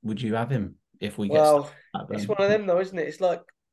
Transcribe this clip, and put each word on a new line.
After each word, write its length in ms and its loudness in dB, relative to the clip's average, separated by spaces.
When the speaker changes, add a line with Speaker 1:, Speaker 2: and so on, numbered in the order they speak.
Speaker 1:
would 180 -6
you 140 -2
have 140 -4
him 260 -4
if 160 -8
we 100 -4
get 60 -2
Speaker 2:
Well, 300 6
Speaker 1:
stuff 100 -14
like 140 -8
that? 80 -6
Speaker 2:
it's 120 -6
one 140 0
of 80 2
them, 180 2
though, 120 2
isn't 180 -6
it? 100 -4
It's 120 -12
like 220 0